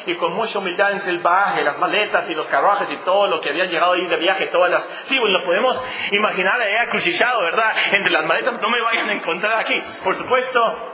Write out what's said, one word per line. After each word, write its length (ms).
y 100
con 180
mucha 260
humildad 320
entre 200
el 80
bagaje, 440
las 160
maletas 500
y 60
los 120
carruajes 440
y 60
todo 300
lo 120
que 100
habían 200
llegado 240
ahí 140
de 100
viaje, 300
todas 220
las 180
tribus. 220
Lo 140
podemos 380
imaginar 500
ahí 140
acuchillado, 680
¿verdad? 320
Entre 180
las 140
maletas, 360
"No 80
me 120
vayan 280
a 40
encontrar 440
aquí". 240
Por 100
supuesto, 800